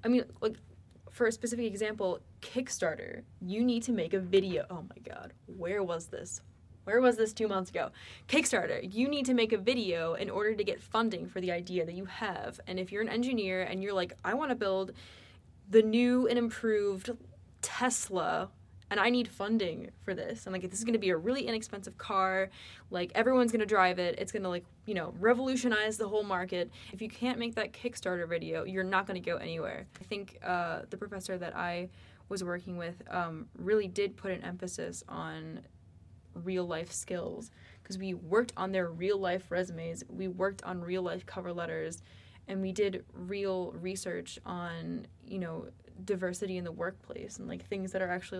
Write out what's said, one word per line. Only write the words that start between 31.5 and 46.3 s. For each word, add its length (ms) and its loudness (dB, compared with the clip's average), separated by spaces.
I 340 -4
was 140 -4
working 340 -6
with, 320 -6
um, 380 -4
really 300 2
did 280 -2
put 160 -6
an 120 -4
emphasis 640 -8
on 520 -8
real 320 -2
life 260 -4
skills, 600 -6
'cause 140 -10
we 160 -2
worked 420 2
on 160 -2
their 180 2
real 280 0
life 320 0
resumes, 580 -4
we 200 -6
worked 360 0
on 180 -6
real 200 -2
life 240 -4
cover 260 -8
letters, 500 -4
and 140 -2
we 100 -2
did 400 0
real 600 -2
research 720 -6
on, 640 -6
you 140 -6
know, 300 -6
diversity 520 -2